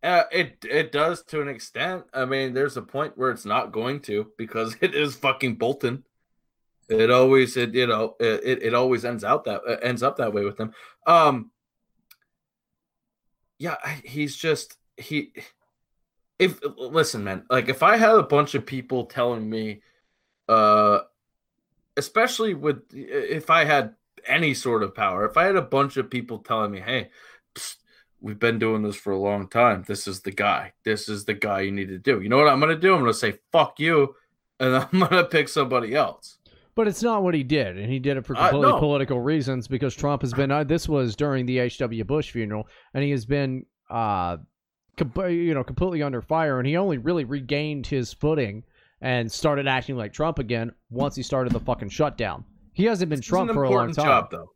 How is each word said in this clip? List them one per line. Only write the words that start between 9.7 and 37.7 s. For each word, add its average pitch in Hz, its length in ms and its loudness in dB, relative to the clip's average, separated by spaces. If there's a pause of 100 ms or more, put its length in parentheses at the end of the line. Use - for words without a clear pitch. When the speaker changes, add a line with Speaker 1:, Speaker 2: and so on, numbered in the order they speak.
Speaker 1:
ends 120 220 -2
up 139 140 0
that 113 160 -2
way 104 120 0
with 101 140 -6
him. 110 120 -6 (360)
Um, 151 420 4 (2000)
yeah, 160 240 -6
I, 147 220 -8
he's 143 300 -6
just, - 420 -4 (200)
he, - 360 -8 (1040)
if, 185 200 2 (180)
listen, 127 460 0
man, 95 260 -6
like, 127 200 2
if 131 120 -2
I 196 160 8
had 220 180 6
a 196 80 8
bunch 143 320 2
of 135 100 -2
people 127 400 -4
telling 120 440 -4
me, 110 320 -6 (680)
uh, 107 520 6 (1000)
especially 226 560 0
with, 147 300 -2 (100)
if 139 560 -6
I 160 160 6
had 143 300 2 (320)
any 147 260 2
sort 117 300 0
of 95 120 -6
power, 101 300 0
if 107 120 -2
I 170 80 4
had 196 100 2
a 180 60 2
bunch 135 360 0
of 127 120 -4
people 120 300 -8
telling 107 320 -2
me, 98 80 -10
"Hey, 113 300 -6 (460)
psst, - 220 -14 (440)
we've 107 180 -10
been 117 200 2
doing 110 240 0
this 104 120 -4
for - 160 -6
a 98 80 0
long 101 300 -2
time. 113 380 4
This - 200 -6
is 95 140 -10
the 98 100 -8
guy. 101 420 -2 (120)
This 107 240 -4
is 101 160 -8
the 110 80 -2
guy 101 280 -2
you 98 100 -2
need 101 180 -6
to 95 80 -10
do." 107 240 0
You 101 80 -6
know 123 80 4
what 151 100 6
I'm 135 120 4
gonna 156 180 2
do? 185 160 4
I'm 170 80 4
gonna 117 120 4
say, 107 260 -2 (120)
"Fuck 156 280 2
you," 147 360 2 (440)
and 127 160 2
<laughs> 131 180 0
I'm 185 60 4
gonna 180 260 4
pick 156 240 0
somebody 123 460 0
else. 110 420 -4 (380)
Speaker 2:
But 226 120 2
it's 202 140 -4
not 220 220 0
what 180 100 0
he 156 100 0
did, 123 360 -2